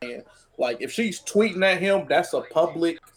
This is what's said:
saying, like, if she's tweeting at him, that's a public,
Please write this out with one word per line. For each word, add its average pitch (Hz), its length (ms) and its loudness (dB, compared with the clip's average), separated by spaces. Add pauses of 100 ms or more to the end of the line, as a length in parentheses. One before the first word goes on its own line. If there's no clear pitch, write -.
saying, 120 220 -12 (340)
like, - 240 -2
if - 100 -8
she's 226 300 -2
tweeting 202 420 2
at 185 160 4
him, 190 300 0
that's 160 240 2
a 131 80 0
public, 165 560 0 (200)